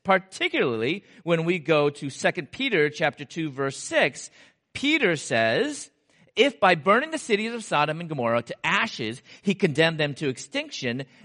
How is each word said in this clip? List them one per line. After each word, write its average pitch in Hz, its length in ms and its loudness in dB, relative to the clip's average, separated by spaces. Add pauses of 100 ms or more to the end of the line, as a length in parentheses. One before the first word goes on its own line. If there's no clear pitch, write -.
particularly 190 1000 0 (180)
when 165 220 0
we 180 140 0
go 147 320 4
to 147 180 -8
Second 131 420 -2
Peter 196 380 0
chapter 147 380 -2
two, 160 240 -6
verse 135 260 -4
six. - 540 -2 (420)
Peter 277 420 0
says, 143 720 0 (460)
"If 254 240 2
by 185 160 6
burning 214 380 2
the 311 60 -2
cities 220 360 -2
of 226 80 -8
Sodom 151 380 0
and 170 80 -8
Gomorrah 117 340 0
to - 220 -10
ashes, 160 580 -2 (200)
he 196 120 0
condemned 160 460 2
them 143 140 0
to 151 140 -4
extinction, 135 760 -6 (200)